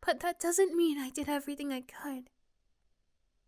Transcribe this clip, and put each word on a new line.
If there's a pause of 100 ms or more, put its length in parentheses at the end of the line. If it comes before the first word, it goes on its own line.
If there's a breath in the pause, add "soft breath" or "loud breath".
But
that
doesn't
mean
I
did
everything
I
could. (1200)